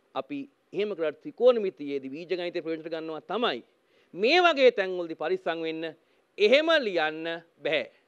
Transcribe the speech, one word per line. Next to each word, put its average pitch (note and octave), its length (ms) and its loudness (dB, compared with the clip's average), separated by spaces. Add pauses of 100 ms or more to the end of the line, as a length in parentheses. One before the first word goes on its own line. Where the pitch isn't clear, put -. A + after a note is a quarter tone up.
(160)
අපි C#3 240 -6 (300)
එහෙම G#3 220 -4
කරලා D#3 220 -2
ත්‍රිකෝණමිතියේදී D3+ 960 0
බීජ D#3 200 -10
ගණිතය F3 320 -4
ප්‍රයෝජනට D#3+ 280 -6
ගන්නවා D#3+ 340 -8
තමයි. F#3 360 -2 (540)
මේ A#3 280 4
වගේ C#4 300 6
තැන්වලදී F3+ 440 -2
පරිස්සම් E3+ 460 -4
වෙන්න D#3+ 220 -6 (540)
එහෙම C4+ 320 6 (100)
ලියන්න D#3+ 460 -2 (320)
බෑ. C#3+ 280 -2 (220)